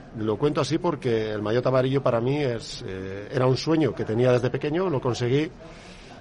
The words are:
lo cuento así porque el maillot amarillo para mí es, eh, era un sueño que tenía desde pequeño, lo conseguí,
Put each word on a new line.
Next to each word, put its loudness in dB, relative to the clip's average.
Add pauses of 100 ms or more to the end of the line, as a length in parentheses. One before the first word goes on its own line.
(160)
lo 0
cuento 2
así 0
porque 0
el -4
maillot 2
amarillo 2
para 2
mí 0
es, -4
eh, -8
era 4
un 4
sueño 2
que -4
tenía 4
desde 2
pequeño, 0
lo 0
conseguí, 0 (720)